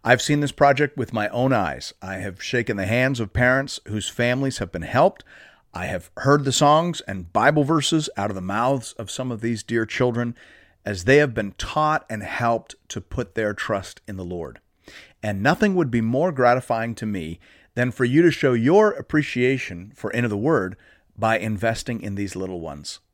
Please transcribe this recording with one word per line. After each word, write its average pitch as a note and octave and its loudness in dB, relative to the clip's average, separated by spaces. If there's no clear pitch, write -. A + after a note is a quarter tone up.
I've A#2+ 4
seen D3 0
this C#3+ -2
project C#3+ 4
with B2 -6
my G#2 0
own B2+ 0
eyes. F#2 -2
I F#2+ -10
have G2 -10
shaken A#2 -2
the F#2+ -2
hands B2 0
of G#2+ -4
parents C3 2
whose G#2+ -4
families B2+ -2
have F#2+ -6
been E2 -8
helped. D3+ 2
I F2+ -8
have F2+ -8
heard C#3+ 4
the C3+ 0
songs D#3 2
and F#2 -10
Bible C#3+ 4
verses D3+ 0
out G2+ -2
of G2 -6
the F#2+ -6
mouths A#2 -2
of G2 -10
some B2+ -8
of A2 -8
these A2+ -4
dear A2+ -2
children A#2+ -2
as F#2+ -6
they C3 6
have D3 4
been G2+ -4
taught D3+ -2
and G#2+ -8
helped A#2 -2
to - -10
put - -10
their G#2+ -2
trust - -6
in G2 -12
the F#2 -10
Lord. E2+ -10
And G2+ -2
nothing F#3 2
would D#3+ 2
be A#2 2
more C3+ 0
gratifying A#2+ 2
to A2+ -10
me E2+ -6
than B2 0
for B2 -2
you C3 4
to E3+ 6
show C3+ 0
your E3+ 4
appreciation B2 -2
for - -8
Into A#2+ 0
the G#2 -2
Word G#2 0
by A2+ 2
investing A2 -2
in G2+ -8
these G2 -6
little F#2 -6
ones. D2 -12